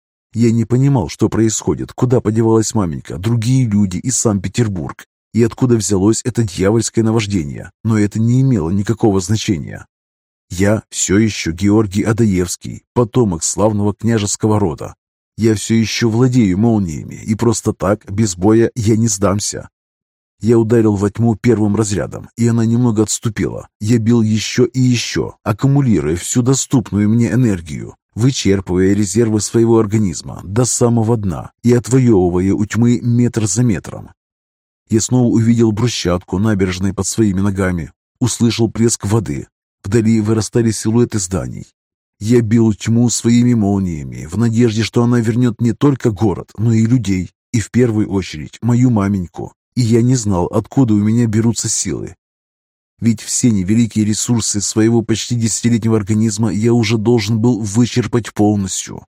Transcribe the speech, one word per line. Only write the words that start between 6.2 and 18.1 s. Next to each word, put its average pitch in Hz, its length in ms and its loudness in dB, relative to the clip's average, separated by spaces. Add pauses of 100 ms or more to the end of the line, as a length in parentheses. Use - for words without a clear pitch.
это 123 180 -2
дьявольское 113 600 0
наваждение, 101 680 -2 (140)
но 110 140 0
это 104 200 0
не 120 220 2
имело 113 300 2
никакого 101 500 0
значения. 95 680 -4 (600)
Я 98 400 0
всё - 300 -2
ещё 104 340 -2
Георгий 101 500 0
Адаевский, 101 840 -2 (100)
потомок 113 500 0
славного 104 500 -2
княжеского 107 640 0
рода. 87 360 -4 (420)
Я 110 180 2
всё 104 200 -2
ещё 113 340 0
владею 117 480 2
молниями, 98 600 -2
и - 180 -4
просто 110 400 0
так, 98 360 -2